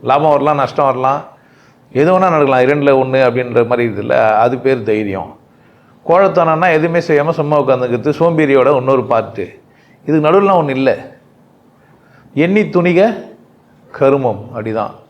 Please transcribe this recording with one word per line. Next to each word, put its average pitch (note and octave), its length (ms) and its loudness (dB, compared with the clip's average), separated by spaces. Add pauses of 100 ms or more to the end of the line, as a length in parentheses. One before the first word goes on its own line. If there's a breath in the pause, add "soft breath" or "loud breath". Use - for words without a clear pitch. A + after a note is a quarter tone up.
லாபம் D3 260 -2
வரலாம், C#3+ 280 -2
நஷ்டம் C#3 260 -2
வரலாம், C3 340 -2 (760 soft breath)
எது D3+ 120 2
வேணா F#3 220 2
நடக்கலாம், C3+ 320 2
இரண்டுல C#3+ 340 2
ஒண்ணு C3 260 0
அப்படின்ற A#2+ 340 0 (100)
மாதிரி A#2+ 160 0
இருக்குதுல்ல, A2 300 -2 (280)
அது B2 100 0 (100)
பேர் B2+ 260 -2
தைரியம். G2 400 -4 (760 soft breath)
கோழத்தனம்னா F3 720 2
எதுவுமே E3 320 0
செய்யாம D3+ 300 2
சும்மா D3+ 240 0
உட்காந்துக்கிறது, B2 560 -2
சோம்பேறியோட D3 600 2
இன்னொரு C3 320 0
பார்ட்டு. G#2+ 340 -4 (580 soft breath)
இதுக்கு D3+ 220 0
நடுவுலலாம் F#3+ 360 2
ஒண்ணு C#3 160 -4
இல்ல. C3 120 2 (1500 soft breath)
எண்ணி G3 200 2 (120)
துணிக F3+ 320 2 (920)
கருமம், C3 440 0 (120)
அப்படிதான். A2 400 -6 (160)